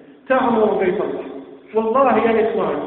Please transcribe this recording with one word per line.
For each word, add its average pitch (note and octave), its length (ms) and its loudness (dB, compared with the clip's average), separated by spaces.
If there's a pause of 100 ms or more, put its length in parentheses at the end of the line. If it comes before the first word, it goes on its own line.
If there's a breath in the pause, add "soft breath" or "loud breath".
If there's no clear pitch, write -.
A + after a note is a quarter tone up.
(300 loud breath)
تعمر A3+ 440 2
بيت F#3 280 0
الله. - 220 -6 (520)
والله A3+ 420 2
يا A3 320 2
إخوان F3+ 380 -2